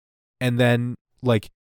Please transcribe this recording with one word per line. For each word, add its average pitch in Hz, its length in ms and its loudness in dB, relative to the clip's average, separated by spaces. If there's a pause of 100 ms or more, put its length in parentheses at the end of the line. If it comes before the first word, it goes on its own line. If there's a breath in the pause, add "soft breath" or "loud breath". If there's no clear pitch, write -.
(400)
And 123 200 -2
then, 120 340 0 (280)
like, 120 280 0 (180)